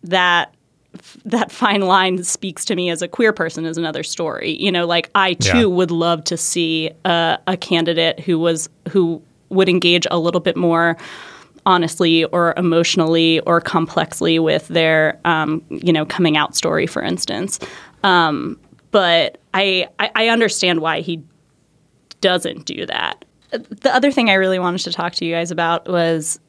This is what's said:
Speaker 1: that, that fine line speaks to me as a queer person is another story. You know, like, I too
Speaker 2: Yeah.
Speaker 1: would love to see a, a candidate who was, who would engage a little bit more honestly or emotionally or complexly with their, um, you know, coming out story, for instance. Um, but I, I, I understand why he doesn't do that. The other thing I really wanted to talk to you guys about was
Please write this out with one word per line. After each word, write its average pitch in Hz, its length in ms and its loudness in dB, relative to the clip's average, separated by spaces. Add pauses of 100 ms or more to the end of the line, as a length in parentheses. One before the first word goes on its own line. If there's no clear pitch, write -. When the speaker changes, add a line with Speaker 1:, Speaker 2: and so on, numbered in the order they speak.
Speaker 1:
that, 180 500 2 (720)
that 220 260 -2
fine 202 300 0
line 185 420 2
speaks - 420 -8
to 214 100 -2
me 180 140 -2
as 170 120 -4
a 175 60 -4
queer 214 260 2
person 165 320 -4
is 160 120 -6
another 156 260 -4
story. - 560 -6
You 196 120 0
know, 175 160 0
like, 170 280 0
I 190 200 2
too - 240 2
Speaker 2:
Yeah. 233 60 4
Speaker 1:
would 180 260 2
love 165 340 0
to 170 120 -4
see 160 520 -2 (160)
a, 170 320 2 (100)
a 185 100 0
candidate 165 600 0
who 165 200 -2
was, 165 300 -2 (200)
who 170 320 0 (280)
would 190 200 2
engage 175 400 2
a 175 100 -2
little 170 220 0
bit 175 160 -2
more 170 400 0 (680)
honestly 165 600 2
or 170 320 0
emotionally 165 840 2
or 170 200 2
complexly 165 760 -2
with 156 300 0
their, 160 540 2
um, 160 460 0
you - 240 0
know, 156 120 0
coming 156 300 0
out 151 200 0
story, 156 320 0
for - 140 -6
instance. - 580 -6 (440)
Um, 165 560 0 (320)
but 170 480 2 (160)
I, 185 320 0 (100)
I, 202 160 -2
I 220 140 2
understand 208 540 0
why 156 180 -2
he 165 240 -8 (1000)
doesn't 180 440 0
do - 200 -10
that. - 400 -6 (260)
The 240 420 -4
other 262 180 2
thing 240 180 0
I 196 40 6
really 190 260 2
wanted 180 220 -2
to 175 100 -8
talk 175 220 -6
to - 120 -6
you 165 80 -2
guys 170 180 -4
about 170 360 -2
was 165 600 -2